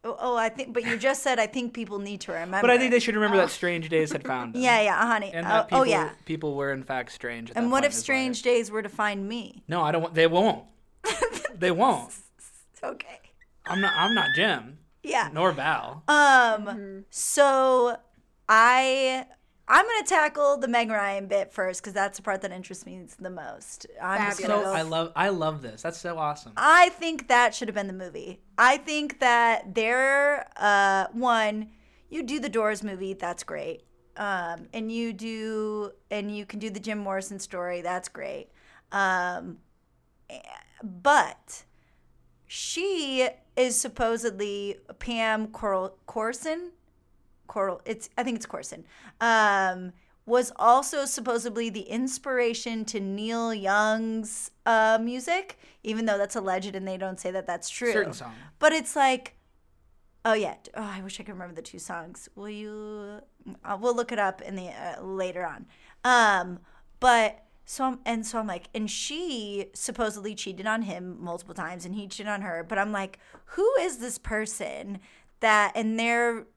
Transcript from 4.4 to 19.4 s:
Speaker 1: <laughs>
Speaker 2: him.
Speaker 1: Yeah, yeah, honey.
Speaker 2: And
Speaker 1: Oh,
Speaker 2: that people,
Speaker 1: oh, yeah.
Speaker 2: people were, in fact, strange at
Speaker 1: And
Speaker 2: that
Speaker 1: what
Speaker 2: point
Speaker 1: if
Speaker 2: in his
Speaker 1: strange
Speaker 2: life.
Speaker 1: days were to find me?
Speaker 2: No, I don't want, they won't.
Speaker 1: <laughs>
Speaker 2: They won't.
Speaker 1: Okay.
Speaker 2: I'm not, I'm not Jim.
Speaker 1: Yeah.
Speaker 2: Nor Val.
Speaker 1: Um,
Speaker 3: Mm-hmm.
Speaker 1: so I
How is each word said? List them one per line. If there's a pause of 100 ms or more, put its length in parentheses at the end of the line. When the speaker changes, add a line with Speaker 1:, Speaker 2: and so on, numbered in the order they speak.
Speaker 1:
<laughs>
Speaker 2:
him.
Speaker 1:
Yeah,
yeah,
honey.
Speaker 2:
And
Speaker 1:
Oh,
Speaker 2:
that
people,
Speaker 1:
oh,
yeah. (140)
Speaker 2:
people
were,
in
fact,
strange
at
Speaker 1:
And
Speaker 2:
that
Speaker 1:
what
Speaker 2:
point
Speaker 1:
if
Speaker 2:
in
his
Speaker 1:
strange
Speaker 2:
life.
Speaker 1:
days
were
to
find
me?
Speaker 2:
No,
I
don't
want,
they
won't. (400)
Speaker 1:
<laughs> (440)
Speaker 2:
They
won't. (680)
Speaker 1:
Okay. (460)
Speaker 2:
I'm
not,
I'm
not
Jim. (240)
Speaker 1:
Yeah.
Speaker 2:
Nor
Val.
Speaker 1:
Um, (520)
Speaker 3:
Mm-hmm. (100)
Speaker 1:
so (520)
I (440)